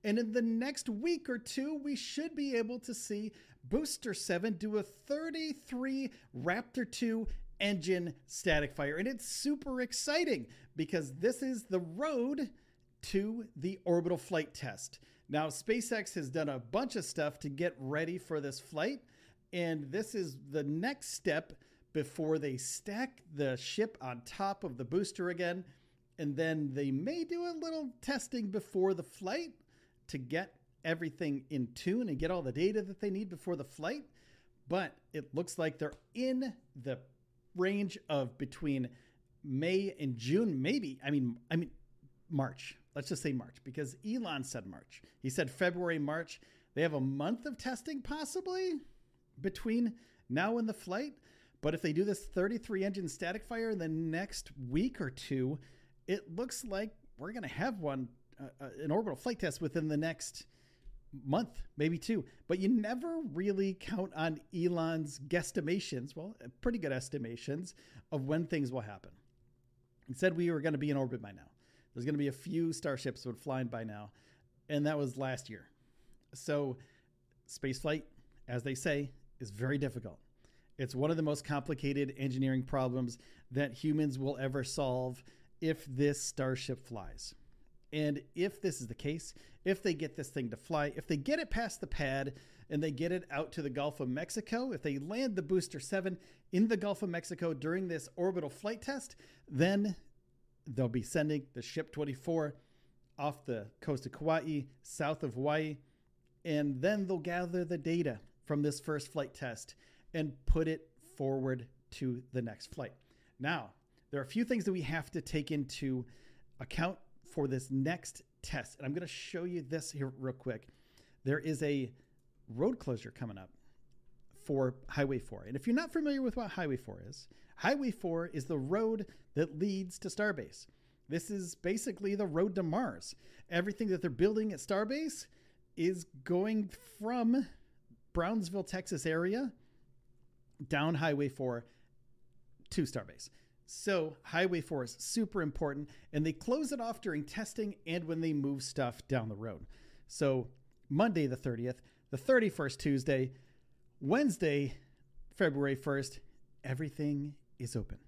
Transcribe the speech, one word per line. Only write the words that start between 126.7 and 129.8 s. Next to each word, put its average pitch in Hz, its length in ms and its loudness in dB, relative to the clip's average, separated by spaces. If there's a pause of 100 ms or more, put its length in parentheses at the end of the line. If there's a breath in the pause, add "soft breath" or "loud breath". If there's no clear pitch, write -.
four 92 320 -10
is, - 180 -16 (280 loud breath)
Highway 269 340 2
four 170 380 0
is 147 180 -4
the 156 120 0
road 202 500 2 (260 loud breath)
that 160 240 2
leads 190 420 0